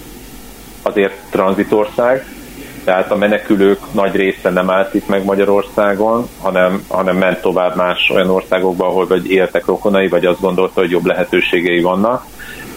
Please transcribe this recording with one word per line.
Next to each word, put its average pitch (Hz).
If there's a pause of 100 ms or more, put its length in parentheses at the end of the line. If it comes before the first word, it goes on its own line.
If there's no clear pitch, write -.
(800)
azért 101 (160)
tranzitország, 104 (580)
tehát 92
a 107
menekülők 101 (120)
nagy 98
része 95
nem 92
állt 95
itt 101
meg 98
Magyarországon, 101 (120)
hanem, 95
hanem 92
ment 92
tovább 90
más 90
olyan 92
országokba, 92
ahol 90
vagy 92
éltek 92
rokonai, 98
vagy 87
azt 87
gondolta, 92
hogy 87
jobb 85
lehetőségei 87
vannak. 98 (520)